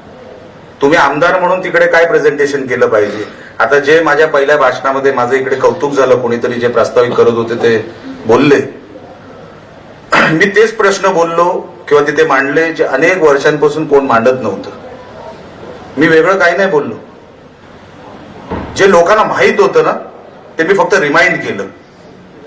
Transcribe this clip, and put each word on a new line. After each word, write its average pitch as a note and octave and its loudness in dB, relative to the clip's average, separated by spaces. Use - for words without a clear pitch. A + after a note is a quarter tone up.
तुम्ही D3 2
आमदार D#3 0
म्हणून F3+ 0
तिकडे E3+ 0
काय E3+ 2
प्रेझेंटेशन C#3 0
केलं B2 0
पाहिजे. G#2+ -2
आता A#2+ 2
जे D3 4
माझ्या D3+ 2
पहिल्या C#3+ 2
भाषणामध्ये C3+ 0
माझं B2 0
इकडे C3 -2
कौतुक C3 -2
झालं, C3 2
कोणीतरी A#2+ -2
जे A#2+ 0
प्रास्ताविक A#2+ 0
करत A#2 2
होते A#2 -2
ते A#2 2
बोलले, C3+ 2
मी E3 2
तेच A3 2
प्रश्न G3 0
बोललो E3+ 0
किंवा D3 2
तिथे D3+ 0
मांडले D3 0
जे D#3 -2
अनेक D#3+ 0
वर्षांपासून D3+ 2
कोण C#3 2
मांडत A#2 0
नव्हतं. G2+ -8
मी D3+ 2
वेगळं D#3+ 4
काही F3 2
नाही F#3+ 0
बोललो, B2+ -2
जे G3 2
लोकांना F3+ 4
माहीत - 0
होतं D#3+ 2
ना - -2
ते D#3+ -2
मी F3+ 0
फक्त F#3+ 0
रिमाइंड D#3+ 0
केलं, G#2 -8